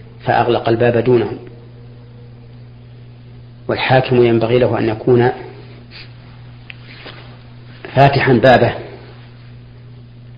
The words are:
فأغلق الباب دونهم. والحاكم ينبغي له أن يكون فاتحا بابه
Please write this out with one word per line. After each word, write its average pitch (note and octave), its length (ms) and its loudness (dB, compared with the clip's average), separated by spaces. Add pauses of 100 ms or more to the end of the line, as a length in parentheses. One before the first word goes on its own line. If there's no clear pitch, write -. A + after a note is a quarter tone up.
(260)
فأغلق A#2 440 0
الباب A2+ 340 0
دونهم. A#2 340 0 (2250)
والحاكم B2 580 0
ينبغي A#2 340 2
له A#2 200 0
أن A2+ 100 -2
يكون A#2+ 420 0 (2750)
فاتحا C3+ 380 4
بابه A#2 400 4 (1600)